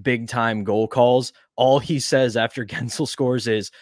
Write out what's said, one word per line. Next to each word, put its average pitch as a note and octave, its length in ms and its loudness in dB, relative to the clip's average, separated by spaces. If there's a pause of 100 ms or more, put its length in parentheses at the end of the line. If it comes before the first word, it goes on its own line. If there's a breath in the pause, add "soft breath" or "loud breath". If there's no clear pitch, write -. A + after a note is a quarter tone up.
big A#2 260 -2
time A2+ 360 -2
goal G#2+ 220 0
calls, B2 460 2 (240 soft breath)
all C3 220 4
he D3 200 -2
says B2+ 380 0
after A2+ 280 -2
<laughs> - 20 -10
Guentzel A#2+ 420 -6
scores B2 400 -2
is, G#2+ 220 -2 (120)